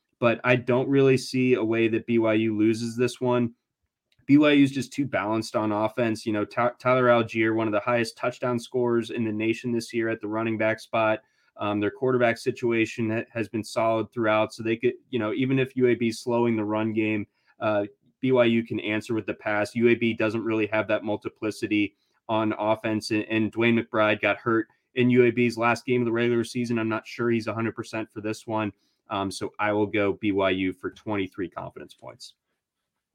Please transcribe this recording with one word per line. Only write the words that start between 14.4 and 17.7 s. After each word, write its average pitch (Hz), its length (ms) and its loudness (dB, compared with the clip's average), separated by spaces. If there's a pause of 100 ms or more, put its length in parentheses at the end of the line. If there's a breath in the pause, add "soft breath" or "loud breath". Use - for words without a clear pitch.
So - 80 -12
they 113 140 -2
could, 120 180 0 (160)
you 127 80 -2
know, 107 160 -2
even 135 240 0
if 131 180 -2
U 127 120 4
A 120 60 4
B 113 140 0
is 113 120 -6
slowing 120 360 0
the 107 80 -2
run 110 280 -2
game, 107 340 -2 (340)
uh, 107 240 0 (360)